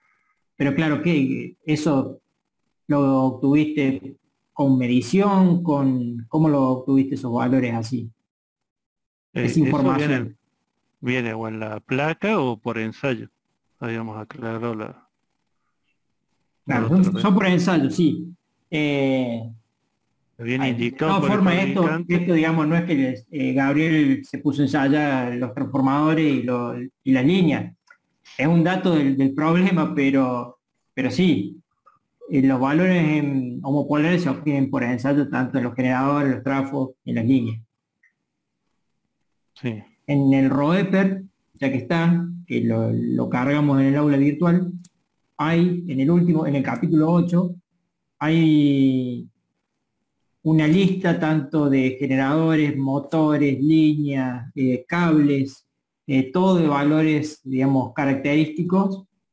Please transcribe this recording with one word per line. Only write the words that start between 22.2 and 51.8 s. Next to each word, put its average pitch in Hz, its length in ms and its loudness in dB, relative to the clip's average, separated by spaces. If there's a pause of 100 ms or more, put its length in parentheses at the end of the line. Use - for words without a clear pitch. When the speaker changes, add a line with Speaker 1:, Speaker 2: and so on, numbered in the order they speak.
Speaker 1:
digamos, 160 340 2
no 165 80 2
es 170 100 2
que 175 100 -2
les, 131 340 -2
eh, 131 240 -4
Gabriel 143 720 2
se - 140 -12
puso 143 240 -2
a - 20 2
ensayar 135 720 0
los 120 180 -6
transformadores 143 800 0
y, 123 80 -2
lo, 123 400 -4
y 131 300 -4
las 127 120 4
líneas. 147 520 2 (640)
Es 135 80 0
un 170 160 4
dato 185 320 0
del, 139 200 2
del 135 200 0
problema, 165 580 2
pero, 135 640 0 (380)
pero 127 160 -2
sí, 151 500 0 (720)
eh, 139 100 2
los 135 180 2
valores 170 380 2
en 143 640 -2
homopolares 147 600 0
se 147 60 -2
obtienen 135 420 -2
por 131 100 -2
ensayo 131 480 -2
tanto 127 300 -2
en 120 60 -2
los 120 100 -8
generadores, 135 580 0
los 110 100 -8
trafos 139 480 -4 (140)
y 120 60 -8
en 117 60 -4
las 113 80 -2
líneas. 117 360 0 (1900)
Speaker 2:
Sí. 110 300 -8 (240)
Speaker 1:
En 139 260 4
el 135 160 4
Roeper, 185 720 0 (300)
ya 135 180 -4
que 135 60 -2
está, 170 500 0 (200)
que 120 140 -4
lo, 113 300 0
lo 120 380 -2
cargamos 139 500 0
en 135 80 4
el 139 100 2
aula 147 200 2
virtual, 170 540 2 (640)
hay 170 500 0
en 135 120 -4
el 135 100 2
último, 165 380 2
en 143 80 0
el 135 80 0
capítulo 156 480 0
ocho, 175 440 2 (640)
hay 139 1080 2 (1160)
una 156 240 2
lista 175 520 2
tanto 156 500 0
de 131 300 0